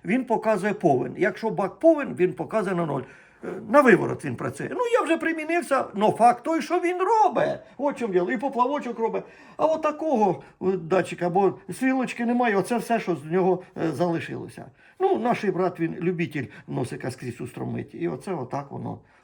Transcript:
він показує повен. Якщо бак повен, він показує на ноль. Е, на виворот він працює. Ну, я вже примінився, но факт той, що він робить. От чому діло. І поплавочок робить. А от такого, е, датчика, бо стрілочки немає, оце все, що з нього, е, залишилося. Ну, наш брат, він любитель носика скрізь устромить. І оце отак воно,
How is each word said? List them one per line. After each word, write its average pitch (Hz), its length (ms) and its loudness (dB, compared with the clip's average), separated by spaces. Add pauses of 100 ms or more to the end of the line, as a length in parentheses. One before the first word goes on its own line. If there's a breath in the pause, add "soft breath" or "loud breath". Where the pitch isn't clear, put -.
він 233 200 0
показує 214 480 0
повен. 165 440 2
Якщо 214 320 0
бак 190 300 -4
повен, 294 360 4
він 175 180 2
показує 190 420 -2
на 170 100 0
ноль. 139 160 -4 (420 loud breath)
Е, - 40 -10 (220)
на 285 120 8
виворот 185 440 4
він 127 100 -4
працює. - 360 -6
Ну, 330 80 -4 (140)
я 440 80 4
вже 320 160 0
примінився, 320 760 -2
но 208 180 4
факт 240 320 4
той, 320 180 0
що 349 180 -2
він 359 180 -2
робить. 370 600 2 (180 loud breath)
От 277 200 -2
чому 220 160 -4
діло. 180 180 2
І 262 60 0
поплавочок 240 600 -2
робить. 190 240 -2 (340 loud breath)
А - 80 2
от 320 160 0
такого, 294 640 0 (180 loud breath)
е, 185 40 -4
датчика, 175 640 0
бо 185 240 4 (200)
стрілочки 254 520 -2
немає, 240 300 2
оце 196 220 0
все, 220 220 0
що 175 160 -2
з 135 100 -8
нього, 180 380 2 (200 loud breath)
е, 160 80 0
залишилося. 151 760 -4 (340 soft breath)
Ну, 381 200 4
наш 226 260 0
брат, 180 340 0
він 165 220 -2
любитель 165 440 -2 (220 loud breath)
носика 139 440 -6
скрізь 123 300 -12
устромить. 123 540 -8
І 170 120 -4
оце 165 260 -6
отак 139 380 -6
воно, 113 280 -8 (240 soft breath)